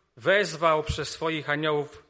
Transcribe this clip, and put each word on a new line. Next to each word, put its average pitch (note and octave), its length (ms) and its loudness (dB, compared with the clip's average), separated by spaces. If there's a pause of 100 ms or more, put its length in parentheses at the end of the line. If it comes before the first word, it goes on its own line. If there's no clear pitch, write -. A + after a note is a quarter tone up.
(180)
wezwał D#3+ 640 2
przez - 260 -6
swoich D#3+ 400 -4
aniołów: D3 600 -2